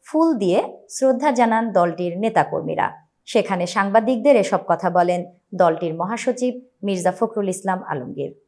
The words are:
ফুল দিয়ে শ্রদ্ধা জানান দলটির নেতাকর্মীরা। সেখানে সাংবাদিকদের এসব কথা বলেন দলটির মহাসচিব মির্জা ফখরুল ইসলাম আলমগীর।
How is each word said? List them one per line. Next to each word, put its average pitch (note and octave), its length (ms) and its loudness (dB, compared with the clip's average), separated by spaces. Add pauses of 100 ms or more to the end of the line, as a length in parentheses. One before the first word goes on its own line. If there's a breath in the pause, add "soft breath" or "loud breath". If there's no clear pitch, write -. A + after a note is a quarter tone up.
ফুল D#4+ 280 2
দিয়ে G3 280 2 (280)
শ্রদ্ধা C4 420 2
জানান A3+ 400 2
দলটির F3 460 0
নেতাকর্মীরা। D#3+ 720 -2 (320)
সেখানে G3 420 0
সাংবাদিকদের A3 680 2
এসব F#3+ 300 2
কথা F3 240 0
বলেন F3+ 340 2 (300)
দলটির E3 400 2
মহাসচিব A#3+ 680 -4 (220)
মির্জা F#3 300 -2
ফখরুল A3 360 -4
ইসলাম F#3 340 -4
আলমগীর। C#3+ 520 -8 (140)